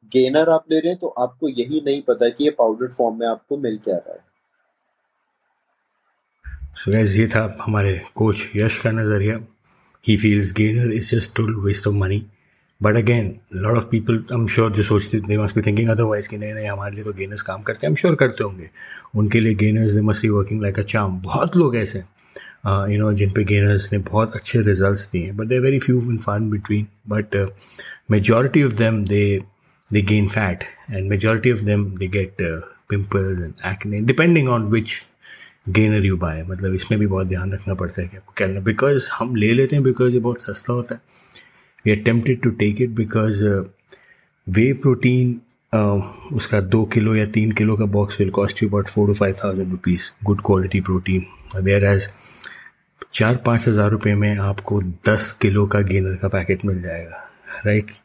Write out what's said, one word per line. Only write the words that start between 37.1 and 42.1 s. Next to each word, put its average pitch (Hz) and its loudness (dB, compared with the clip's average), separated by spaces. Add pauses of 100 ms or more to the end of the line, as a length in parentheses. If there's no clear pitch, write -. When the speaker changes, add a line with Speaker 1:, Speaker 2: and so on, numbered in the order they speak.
Speaker 2:
ध्यान 92 -4
रखना 98 -4
पड़ता 90 -6
है 90 -8
कि 95 -16
आपको - -20
क्या 101 0
लेना, 98 -4
because 127 0
हम 120 -4
ले 107 2
लेते 131 2
हैं 143 2
because 127 2
ये 123 2
बहुत 117 -2
सस्ता - -6
होता 120 -4
है। 120 -16 (840)
We 107 6
are 107 0
tempted 120 0